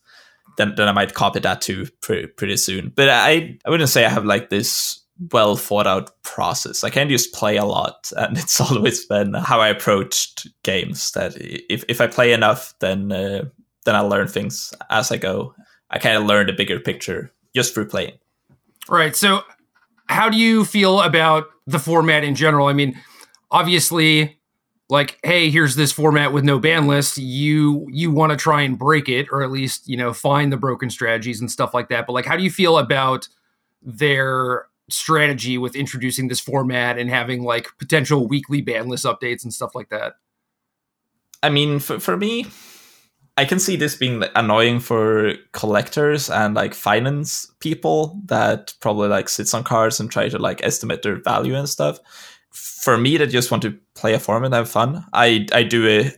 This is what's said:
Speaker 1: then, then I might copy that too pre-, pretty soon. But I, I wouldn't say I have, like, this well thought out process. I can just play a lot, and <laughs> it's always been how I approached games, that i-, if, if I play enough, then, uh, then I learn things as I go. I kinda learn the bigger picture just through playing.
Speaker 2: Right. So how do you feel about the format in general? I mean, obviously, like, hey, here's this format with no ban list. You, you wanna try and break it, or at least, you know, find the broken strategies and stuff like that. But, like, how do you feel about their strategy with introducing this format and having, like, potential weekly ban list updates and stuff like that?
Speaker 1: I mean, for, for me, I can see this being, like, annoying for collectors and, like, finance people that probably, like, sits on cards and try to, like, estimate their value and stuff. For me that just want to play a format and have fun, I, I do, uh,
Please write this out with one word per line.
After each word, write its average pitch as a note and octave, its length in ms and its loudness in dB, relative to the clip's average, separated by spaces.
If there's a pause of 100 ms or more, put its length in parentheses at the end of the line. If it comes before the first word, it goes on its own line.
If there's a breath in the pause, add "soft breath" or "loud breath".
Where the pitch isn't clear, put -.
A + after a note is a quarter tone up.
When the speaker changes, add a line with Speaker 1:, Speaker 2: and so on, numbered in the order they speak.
(560 soft breath)
Speaker 1:
then, G#2+ 200 -2
then G#2+ 120 2
I G2+ 40 4
might G2+ 220 0
copy G2+ 260 0
that F#2+ 200 -2
too F#2+ 260 -6 (140)
pre-, - 260 -4
pretty G2+ 300 -6
soon. - 380 -4
But C#3 140 4
I, C3 560 2
I - 60 -4
wouldn't D#3 200 2
say A#2+ 140 4
I A2 60 6
have, G#2 140 -2
like, G#2 260 0
this - 500 -4 (320)
well G#2 240 4
thought G#2 300 -2
out F#2+ 360 -2
process. - 600 -6
I A2 80 -4
can C#3 200 0
just B2+ 240 0
play G#2+ 220 0
a G#2 80 0
lot, - 520 -4
and E2 220 -2
<laughs> - 0 -
it's - 220 0
always B2 440 0
been G2+ 300 0
how G#2 260 0
I G#2+ 80 4
approached - 800 -2 (140)
games, - 500 -4
that F#2 240 -6
i-, - 320 -12
if, - 200 -4
if A#2+ 120 -2
I A#2+ 60 2
play A#2+ 260 2
enough, A2+ 480 2
then, G2 320 -2
uh, G2 320 -4 (400)
then A2+ 100 2
I G#2 60 4
learn G2+ 280 2
things - 440 -6 (160)
as A2 240 0
I G#2+ 60 -2
go. G2 360 -4 (360 soft breath)
I - 80 -4
kinda A2 220 2
learn G#2 260 4
the F#2+ 60 0
bigger F#2+ 280 -2
picture F2 520 -8 (220)
just B2 200 -2
through G#2 140 -4
playing. F#2 260 -6 (760)
Speaker 2:
Right. D#3+ 260 2
So G3 280 2 (640)
how G3+ 220 2
do A3 80 2
you A3+ 280 6
feel G3 360 4
about D#3+ 460 4 (200)
the D3 120 -2
format D#3+ 460 2
in C#3+ 100 0
general? C#3+ 340 4
I C#3 40 2
mean, C#3 280 0 (500 loud breath)
obviously, D#3+ 880 2 (500)
like, C#3 340 0
hey, E3 280 2
here's C#3+ 260 2
this D3 160 2
format D3 400 2
with C#3 120 2
no C#3+ 140 4
ban D#3 280 2
list. C#3+ 320 2
You, D3 720 0
you D#3+ 200 -2
wanna D3+ 260 2
try D3 260 2
and C3 160 -2
break C#3+ 300 2
it, C3 220 0
or C#3 120 -2
at C3 80 -4
least, C3+ 380 -6
you C3 80 -4
know, A#2+ 160 -2
find C#3+ 400 2
the C3+ 40 0
broken B2 340 -4
strategies A2+ 500 -2
and A#2+ 100 -4
stuff - 240 -2
like B2 160 -2
that. A#2 160 -2
But, B2 80 -4
like, B2 100 -2
how E3 120 -2
do F3+ 60 -2
you F#3 80 0
feel E3 280 4
about C3 500 0 (540)
their C3 840 0 (220)
strategy C#3 680 0
with B2 200 -6
introducing C3 500 -4
this B2 140 -4
format B2 580 -2
and A#2+ 100 -4
having, B2 360 -2
like, A#2 240 -2 (100)
potential C#3+ 480 2
weekly C#3+ 340 -2
ban A#2+ 280 -4
list B2 160 -6
updates A#2+ 400 -4
and A#2 100 -10
stuff A#2 220 -8
like A2+ 140 -14
that? A2 240 -8 (1300)
Speaker 1:
I D3+ 80 2
mean, C#3+ 280 2
for, C#3 220 -6
for F3+ 160 -2
me, A3 300 -4 (920 loud breath)
I C#3 80 4
can F#3 160 0
see F#3+ 160 0
this D3 180 -2
being, B2+ 240 -2
like, G2 160 -2
annoying A#2 460 2
for A2 540 2 (180)
collectors C#3+ 760 0
and, G#2 260 0
like, G#2 200 -2
finance C3+ 720 -2 (140)
people D#3 640 -2
that A2 560 -2
probably, G#2 280 -2
like, G2 200 -2
sits - 260 -4
on A#2 80 -2
cards A2+ 380 0
and A2 100 -6
try G#2+ 180 -2
to, G#2+ 100 -6
like, F2 260 -4
estimate - 380 -4
their G2+ 200 -4
value B2+ 320 -2
and C#3+ 140 -4
stuff. - 320 -4 (520 loud breath)
For - 460 -2
me C3+ 200 2
that D3 100 0
just B2 240 0
want A2+ 100 0
to G#2 160 -4 (160)
play A2 180 -2
a A2 60 2
format A#2 280 -2
and B2+ 80 -2
have A#2 140 0
fun, B2+ 440 -2
I, A2+ 400 4
I A#2+ 100 4
do, A2+ 380 2
uh, C3+ 180 0